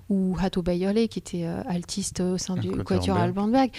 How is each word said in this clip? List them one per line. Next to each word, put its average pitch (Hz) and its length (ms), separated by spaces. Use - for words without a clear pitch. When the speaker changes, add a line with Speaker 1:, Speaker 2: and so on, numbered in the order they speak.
Speaker 1:
ou 190 320
Hato 185 220
Bayerle, 190 440
qui 202 120
était, 175 240
euh, 165 240
altiste 185 540
au 180 180
sein 185 160
Speaker 2:
Un 180 60
Speaker 1:
du 180 80
Speaker 2:
Quatuor - 160
Speaker 1:
Quatuor 185 320
Speaker 2:
Alban. 180 260
Speaker 1:
Alban 208 40
de 220 40
Berg, 262 280